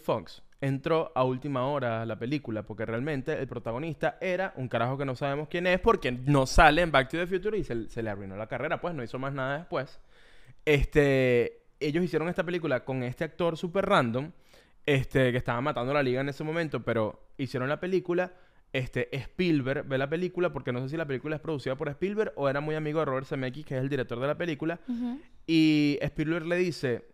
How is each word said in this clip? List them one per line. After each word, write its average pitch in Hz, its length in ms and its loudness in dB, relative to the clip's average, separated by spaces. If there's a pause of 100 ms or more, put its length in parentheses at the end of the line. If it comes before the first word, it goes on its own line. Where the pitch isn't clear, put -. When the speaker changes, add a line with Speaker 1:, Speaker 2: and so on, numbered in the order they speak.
Speaker 1:
Fox, 110 380 -4 (180)
entró 156 560 0
a 131 80 4
última 131 420 0
hora 123 360 -2
a 113 40 -6
la 113 100 -4
película 117 460 -4
porque 107 240 -8
realmente 131 500 -2
el 127 120 -4
protagonista 143 720 -4
era 185 340 -2
un 127 140 -6
carajo 123 280 0
que 143 80 -4
no 131 120 -4
sabemos 143 340 -4
quién 175 160 -2
es 180 140 4
porque 196 320 2
no 131 340 4
sale 160 360 8
en 165 100 0
Back 135 160 4
to - 100 -6
the 180 80 -2
Future 196 320 -2
y 151 60 -2
se, 113 240 -4
se - 120 -6
le 110 100 -4
arruinó 98 260 -8
la 107 100 -8
carrera, 143 340 -4
pues 175 140 -4
no 135 80 -6
hizo 120 160 -6
más 135 140 -4
nada 139 260 -4
después. 156 400 -6 (640)
Este, 135 1000 4 (160)
ellos 156 240 0
hicieron 160 240 0
esta 175 160 -2
película 160 400 -2
con 131 180 -4
este 127 220 -4
actor 165 320 -2
súper 190 300 -2
random, 143 440 2 (560)
este, 131 460 4
que 127 60 0
estaba 120 220 -2
matando 131 320 -2
la 147 100 2
liga 127 180 0
en 143 80 -4
ese 143 160 -8
momento, 156 400 -4
pero 110 440 -2 (100)
hicieron 131 300 -4
la 151 120 -2
película. 180 520 0 (400)
Este, 127 440 -2
Spielberg 143 720 0
ve 135 120 -2
la 139 100 0
película 175 440 -2
porque 139 200 -6
no 123 80 -4
sé 135 80 -6
si 151 80 -6
la 165 100 -4
película 143 300 -4
es 139 60 -10
producida 131 340 -4
por 147 120 -6
Spielberg 202 480 -2
o 139 120 0
era 135 120 0
muy 156 140 -2
amigo 156 260 -2
de 156 60 2
Robert 131 200 -2
Zemeckis, 135 400 -6
que 147 100 -6
es 127 60 -2
el 135 60 0
director 127 320 -2
de 135 80 0
la 151 100 -2
película. 165 400 -4 (100)
Speaker 2:
Ujú. 247 320 -4 (260)
Speaker 1:
Y 151 540 6
Spielberg 156 460 -2
le 175 100 0
dice, 147 580 -2